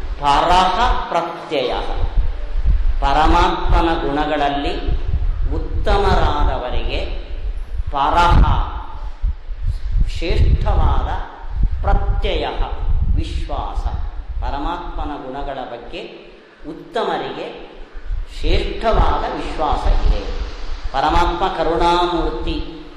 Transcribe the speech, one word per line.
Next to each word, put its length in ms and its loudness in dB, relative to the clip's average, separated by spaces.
ಪರಃ 880 4
ಪ್ರತ್ಯಯ. 640 -2
ಪರಮಾತ್ಮನ 1040 4
ಗುಣಗಳಲ್ಲಿ 800 -2
ಉತ್ತಮರಾದವರಿಗೆ 1400 0
ಪರಃ 500 4
ಶ್ರೇಷ್ಠವಾದ 1000 2
ಪ್ರತ್ಯಯ 680 2
ವಿಶ್ವಾಸ. 720 -2
ಪರಮಾತ್ಮನ 720 -6
ಗುಣಗಳ 380 -8
ಬಗ್ಗೆ 360 -12
ಉತ್ತಮರಿಗೆ 1000 -8
ಶ್ರೇಷ್ಠವಾದ 960 0
ವಿಶ್ವಾಸ 720 0
ಇದೆ. 160 2
ಪರಮಾತ್ಮ 720 0
ಕರುಣಾಮೂರ್ತಿ, 1200 -2